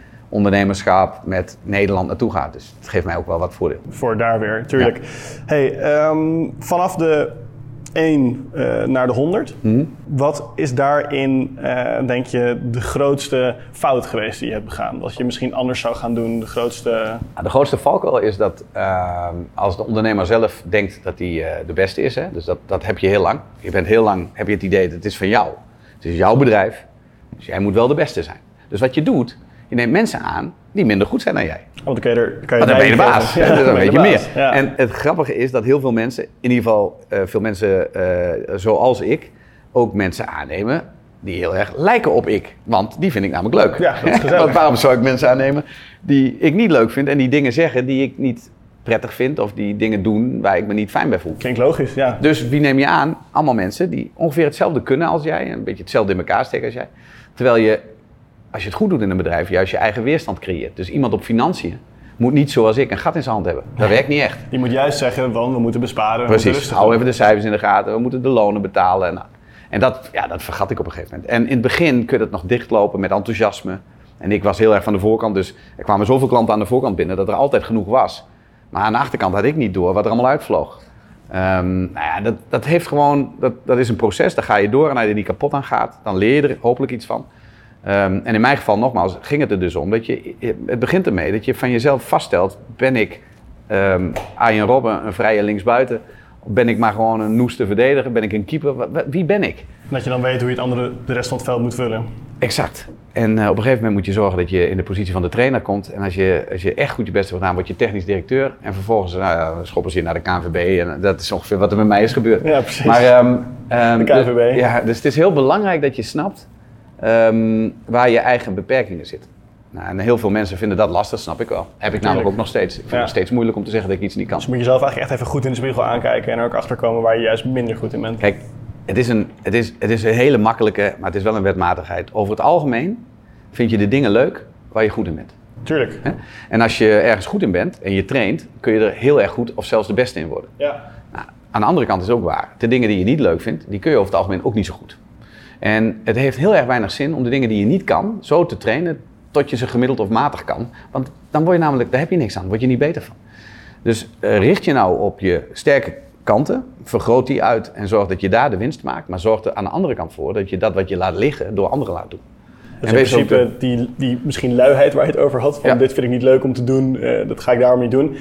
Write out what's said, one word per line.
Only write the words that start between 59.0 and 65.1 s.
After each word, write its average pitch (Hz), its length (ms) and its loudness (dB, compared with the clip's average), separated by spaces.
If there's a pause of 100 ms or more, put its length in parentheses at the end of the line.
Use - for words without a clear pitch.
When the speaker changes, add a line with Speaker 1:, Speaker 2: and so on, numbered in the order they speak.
Speaker 1:
in 98 80 0
een 92 80 0
bedrijf, 85 320 -2
juist 92 220 0
je - 60 -4
eigen 110 260 0
weerstand 143 360 -2
creëert. 78 360 -8
Dus 92 140 -10
iemand 123 240 0
op 107 100 -4
financiën 117 560 -2 (360)
moet 123 180 0
niet 147 180 2
zoals 110 260 4
ik 127 140 0
een 98 60 -4
gat 160 180 -2
in 147 80 -4
zijn 120 120 -4
hand 90 100 -4
hebben. 73 180 -4 (140)
Dat 107 120 4
werkt 127 180 4
niet 147 140 2
echt. - 160 -2 (120)
Speaker 2:
Die 127 100 -4
moet 123 120 0
juist 135 260 0
zeggen, 127 340 -2